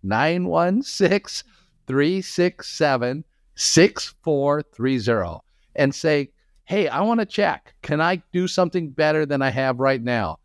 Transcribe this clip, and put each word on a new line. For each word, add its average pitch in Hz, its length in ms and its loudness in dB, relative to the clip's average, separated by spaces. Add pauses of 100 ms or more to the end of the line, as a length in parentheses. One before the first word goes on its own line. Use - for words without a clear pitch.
nine 147 420 0
one 180 360 0
six, - 600 -2 (420)
three 147 360 0
six - 480 -2
seven, 135 540 0 (320)
six - 680 2
four 143 380 0
three 131 380 -2
zero, 98 440 -2 (320)
and 139 180 2
say, 147 380 0 (340)
Hey, 190 220 -2
I 135 140 -4
wanna 226 240 0
check. - 560 -4
Can 151 200 -2
I 175 200 0 (120)
do 180 140 0
something 175 420 0
better 156 360 0
than 139 160 -2
I 135 100 2
have 131 280 -2
right 135 220 2
now? 113 420 -2